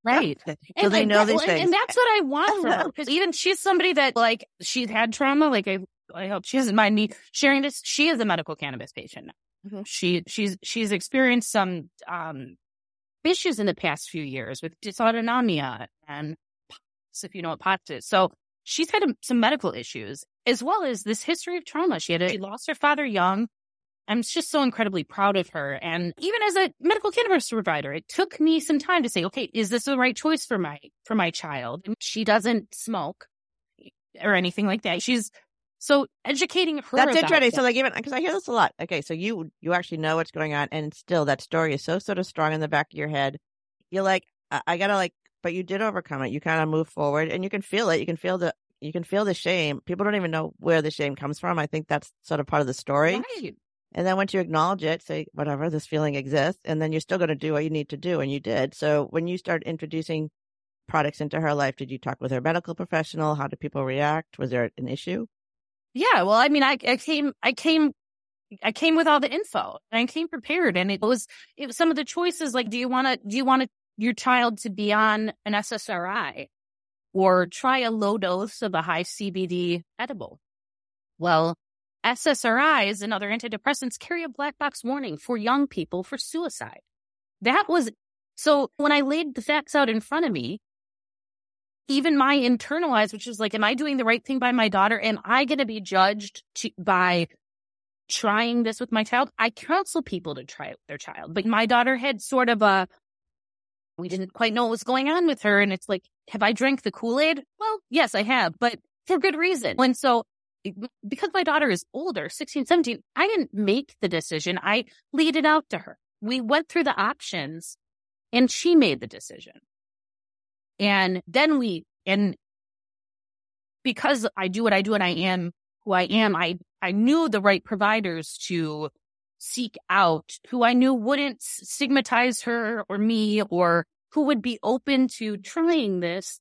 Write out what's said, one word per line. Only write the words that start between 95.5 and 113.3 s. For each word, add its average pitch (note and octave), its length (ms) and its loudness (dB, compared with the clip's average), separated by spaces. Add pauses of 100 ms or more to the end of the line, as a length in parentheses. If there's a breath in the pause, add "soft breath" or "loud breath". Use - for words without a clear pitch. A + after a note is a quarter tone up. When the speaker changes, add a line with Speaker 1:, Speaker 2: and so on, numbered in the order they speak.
Speaker 1:
be G#3+ 160 -8
judged G3 600 0 (140)
to, - 220 -6
by F3+ 500 2 (800)
trying A#3 560 0
this A3 160 -4
with B3 140 -6
my G#3+ 100 2
child?" B3 340 0
I A3+ 120 0
counsel E4+ 520 -2
people F3 340 -8
to B2+ 100 -14
try C#3+ 220 -14
it - 120 -12
with - 80 -20
their D3 100 -12
child, D#3+ 360 -14
but G3 120 -2
my A3+ 200 2
daughter B3 320 4
had B3 240 -4
sort B3+ 260 2
of A3+ 140 2
a, F#3+ 260 4 (1080)
we F3+ 100 -8
didn't F#3 260 -4
quite A3+ 200 0
know A#3+ 100 2
what A3+ 80 2
was A3+ 120 -4
going C4 260 2
on E4+ 180 4
with C#4+ 140 0
her. G#3 180 6
And G3+ 140 4
it's - 160 -8
like, F#3+ 140 -2 (260)
"Have G#3 140 0
I A3 100 4
drank C4 300 2
the G3+ 80 0
Kool-Aid?" C#4 520 0 (160)
Well, A4 200 -4 (100)
yes, B3+ 260 2
I G#3 80 2
have, G#3+ 340 0
but A#3 220 0 (260)
for F4+ 120 2
good E4+ 180 2
reason. E4 420 0
And B3+ 200 4
so A#3+ 260 2 (840)
because C#4+ 280 -4
my F#4 100 2
daughter D4 260 2
is F3 140 0 (100)
older, A3+ 360 -6
sixteen, - 360 -6
seventeen, D#4+ 360 2 (160)
I F4 100 4
didn't G4+ 260 -2